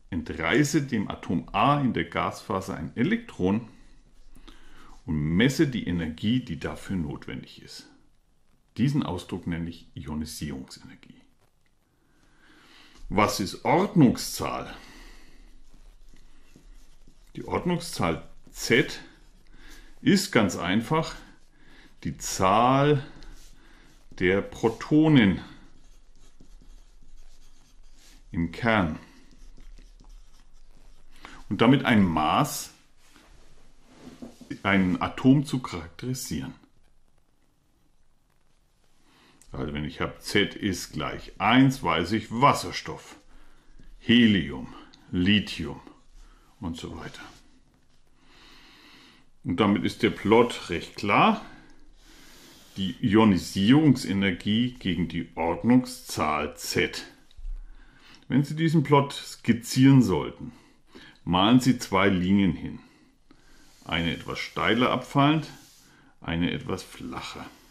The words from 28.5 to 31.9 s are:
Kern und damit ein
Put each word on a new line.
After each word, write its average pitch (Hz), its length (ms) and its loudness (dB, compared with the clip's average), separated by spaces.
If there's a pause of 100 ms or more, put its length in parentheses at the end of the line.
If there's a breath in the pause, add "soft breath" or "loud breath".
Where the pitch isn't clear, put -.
Kern 95 460 0 (2500 loud breath)
und 98 120 -2
damit 131 240 6
ein 110 180 6